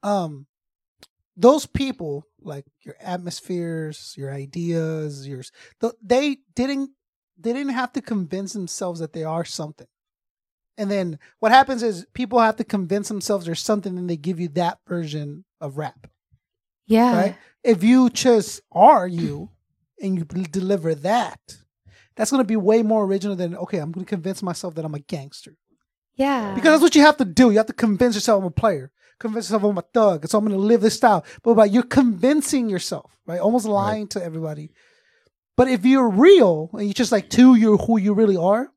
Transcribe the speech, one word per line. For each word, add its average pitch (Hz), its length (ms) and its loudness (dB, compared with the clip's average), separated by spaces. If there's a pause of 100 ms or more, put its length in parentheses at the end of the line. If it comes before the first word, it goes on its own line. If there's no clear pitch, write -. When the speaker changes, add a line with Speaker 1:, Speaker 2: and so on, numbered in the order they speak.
Speaker 1:
Um, 165 440 -6 (920)
those 262 260 4
people, 160 640 -8 (160)
like 143 240 -14 (160)
your - 180 -20
atmospheres, 170 1160 -10
your 139 120 -12
ideas, 156 960 -6
your 139 140 -12
s-, - 120 -20 (280)
th-, 226 140 -4 (100)
they 269 320 0 (180)
didn't, 269 360 -4 (480)
they 220 160 -4
didn't 277 180 -6
have 247 220 -6
to 262 80 -6
convince 190 500 -8
themselves 180 480 -10
that 160 140 -10
they 160 100 -8
are 165 220 -6
something. - 400 -14 (920)
And 202 140 -6
then 180 280 -4 (200)
what 220 120 0
happens 262 320 4
is 202 300 -4
people 240 280 -2
have 220 160 2
to 233 80 -6
convince 196 440 -4
themselves 196 380 -4
there's 165 180 -8
something, 202 320 -4
and 180 140 -6
they 170 80 -6
give 160 200 -6
you 175 100 -6
that 170 380 -4
version 151 600 -10 (160)
of 143 160 -12
rap. 151 300 -12 (800)
Speaker 2:
Yeah. 226 300 4
Speaker 1:
Right? 202 200 0 (260)
If 202 220 2
you 254 240 6
just 226 540 0 (100)
are 202 340 6
you 165 440 -6 (500)
and 190 160 -4
you 165 80 -6
bel-, 180 260 -8
deliver 185 440 -2
that, 185 640 -4 (580)
that's 214 140 -4
gonna 262 120 2
be 220 140 -2
way 214 260 2
more 214 220 0
original 196 320 -4
than, 175 180 -6
"Okay, 175 240 -10
I'm 156 140 -8
gonna 185 140 -12
convince 190 360 -8
myself 180 340 -10
that 160 100 -8
I'm 151 80 -10
a 147 60 -10
gangster." 143 560 -16 (580)
Speaker 2:
Yeah. 254 400 -2
Speaker 1:
Because 277 180 2
that's 311 100 6
what 339 140 4
you 294 60 8
have 294 160 6
to 262 80 2
do. 226 240 4
You 202 80 4
have 220 80 2
to - 80 -12
convince 220 400 0
yourself, 208 260 0
"I'm 190 60 -6
a 175 40 -6
player. 156 400 -4 (280)
Convince 220 320 -8
yourself, 208 140 -2
I'm 208 120 0
a 175 60 -8
thug. 185 440 0
So 214 120 0
I'm 208 80 0
gonna 202 100 -2
live 208 240 2
this 226 160 2
style." 214 260 4 (200)
But, 233 120 4
but 214 160 6
you're 240 120 2
convincing 247 880 0
yourself, - 560 -8
right? 170 140 -8
Almost 214 260 0
Speaker 3:
Right. 214 60 -2
Speaker 1:
lying 208 360 -2
to 185 160 -8
everybody. 156 460 -10 (880)
But 254 100 4
if 226 160 -2
you're 262 240 4
real 202 640 6
and 208 160 -6
you 196 60 -6
just, 240 180 -2
like, 208 180 0
to 254 240 8
you 220 220 4
who 226 220 0
you 202 160 0
really 196 240 2
are 208 380 -2